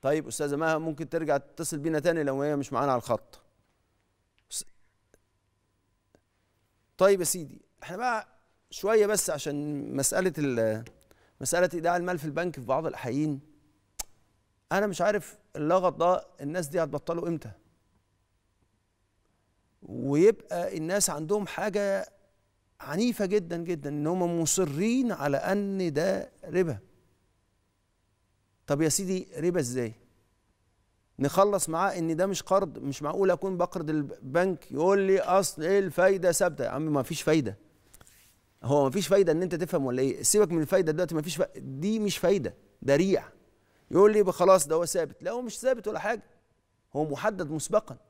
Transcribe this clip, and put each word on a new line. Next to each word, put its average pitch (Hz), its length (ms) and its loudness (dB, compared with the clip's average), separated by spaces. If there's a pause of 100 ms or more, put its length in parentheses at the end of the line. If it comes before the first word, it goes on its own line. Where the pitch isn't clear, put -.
طيب 147 240 0
أستاذة 143 300 -4
مها 160 220 0
ممكن 156 300 -6
ترجع 156 280 0
تتصل - 420 -6
بينا 156 200 -2
تاني 156 240 0
لو 139 200 0
هي 147 140 0
مش 139 160 -4
معانا 135 200 2
على 123 60 2
الخط. - 420 -4 (1080)
س-، - 140 -10 (2250)
طيب 196 220 6
يا 175 40 0
سيدي، 156 360 -6 (220)
احنا 175 140 -12
بقى 226 320 -4 (420)
شوية 208 360 2
بس 202 240 0
عشان 147 560 -6 (100)
مسألة 165 420 0
ال-، 113 460 0 (560)
مسألة 175 340 2
إيداع 160 220 0
المال 180 220 -2
في 143 60 -10
البنك 160 300 -4
في 123 120 -12
بعض 139 200 0
الأحايين، 139 540 -4 (1300)
أنا 202 140 2
مش 180 140 -4
عارف 202 380 -2 (180)
اللغط 170 400 2
ده 175 300 2 (140)
الناس 151 260 -6
دي 165 160 -2
هتبطله 160 460 -4
إمتى. 151 220 -6 (2250)
ويبقى 165 920 0
الناس 180 340 -2
عندهم 170 360 -2
حاجة 196 600 -4 (720)
عنيفة 202 460 -2
جدًا 175 300 -2
جدًا، 165 340 -6
إن 147 160 -4
هم 170 340 0
مصرين 190 720 0
على 139 240 0
أن 196 560 -2
ده 156 380 -2 (140)
ربا. 156 340 -2 (1900)
طب 143 160 0
يا 160 60 4
سيدي 185 400 -2 (100)
ربا 175 220 0
إزاي؟ 120 320 -4 (1300)
نخلص 190 500 2
معاه 165 300 0
إن 165 180 -2
ده 180 100 2
مش 196 160 -4
قرض، 185 360 0
مش 139 240 -8
معقول 185 280 0
أكون 185 260 -2
بقرض 175 340 -2
البنك 156 840 -2
يقول 180 260 4
لي 190 220 4
أصل 185 420 0
إيه 190 160 2
الفايدة 185 540 2
ثابتة. 165 320 0
يا 113 40 -2
عم 143 140 -4
ما 147 200 0
فيش 160 200 -6
فايدة. 143 360 0 (1040)
هو 139 220 4
ما 135 60 2
فيش 165 180 -2
فايدة 190 240 6
إن 160 100 2
أنت 180 120 -2
تفهم 160 320 -2
ولا 127 160 0
إيه؟ 135 200 -2
سيبك 202 300 4
من 165 100 2
الفايدة 165 300 2
دلوقتي، 165 220 -2
ما 151 80 -2
فيش 165 200 -4
فا-، - 160 -6
دي 147 400 -4
مش 208 200 -2
فايدة، 165 360 2 (280)
ده 135 140 4
ريع. 185 280 2 (640)
يقول 208 220 8
لي 214 60 4
يبقى 185 140 4
خلاص 185 340 6
ده 156 100 0
هو 175 80 0
ثابت، 165 380 -4
لا 175 80 -6
هو 240 120 -6
مش 233 180 -10
ثابت 240 280 0
ولا 214 100 -6
حاجة، 214 240 -4 (760)
هو 151 80 0
محدد 156 460 -4
مسبقًا. 156 460 -2 (140)